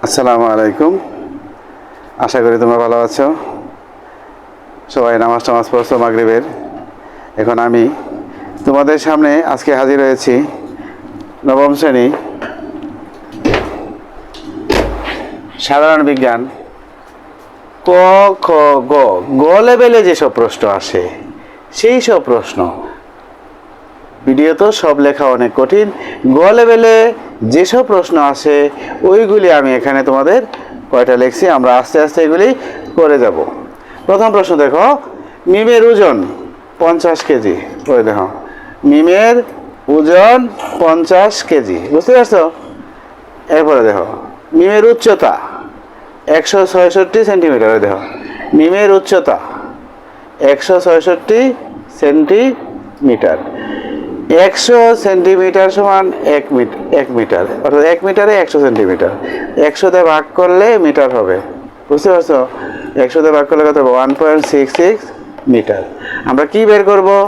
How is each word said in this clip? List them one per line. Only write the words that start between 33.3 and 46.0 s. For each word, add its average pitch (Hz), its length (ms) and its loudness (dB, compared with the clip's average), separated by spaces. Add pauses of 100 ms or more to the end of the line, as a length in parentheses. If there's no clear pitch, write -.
প্রথম 202 280 2
প্রশ্ন 185 180 0 (100)
দেখো, 147 220 2 (680)
মিমের 220 380 4
ওজন 208 280 4 (640)
পঞ্চাশ 165 380 0 (100)
কেজি। 110 260 0 (380)
ওই 123 160 4
দেখো, 101 180 -2 (600)
মিমের 180 460 4 (600)
ওজন 185 440 4 (440)
পঞ্চাশ 170 500 2 (160)
কেজি, 110 280 0 (160)
বুঝতে 165 240 2
পারছো? 214 240 2 (1160)
এরপরে 151 300 2
দেখো, 98 180 0 (520)
মিমের 208 340 2
উচ্চতা 202 420 2 (1040)